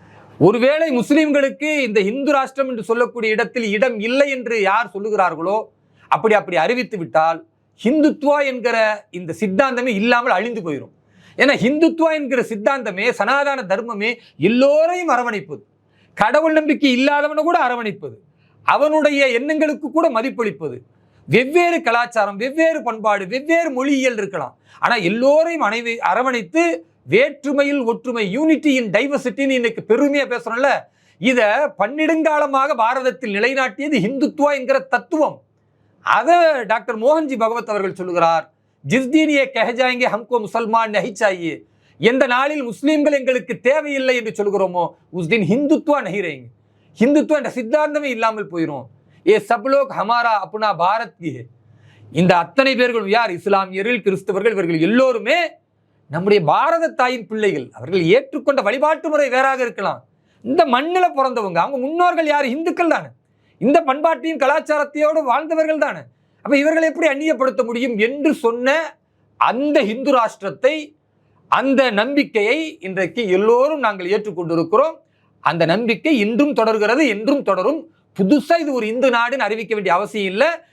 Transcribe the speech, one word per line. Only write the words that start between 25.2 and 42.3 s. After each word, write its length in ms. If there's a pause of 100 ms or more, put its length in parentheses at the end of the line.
அணைவை-, 360
அரவணைத்து 920 (220)
வேற்றுமையில் 720
ஒற்றுமை, 540
unity 400
in 120
diversity-ன்னு 600
இன்னைக்கு 380
பெருமையா 380
பேசுறோம்ல, 440 (480)
இத 600
பன்னெடுங்காலமாக 960
பாரதத்தில் 580
நிலைநாட்டியது 680
ஹிந்துத்வா 540
என்கிற 260
தத்துவம். 640 (580)
அதை 640
டாக்டர் 340
மோகன்ஜி 400
பகவத் 320
அவர்கள் 260
சொல்லுகிறார், 580 (340)
"ஜிஸ் 220
தீன் 200
யே 240
கஹ 40
ஜாயேங்கே 540
ஹம்கோ 340
முசல்மான் 460
நஹி 280
சாஹியே." 420 (360)
எந்த 300
நாளில் 360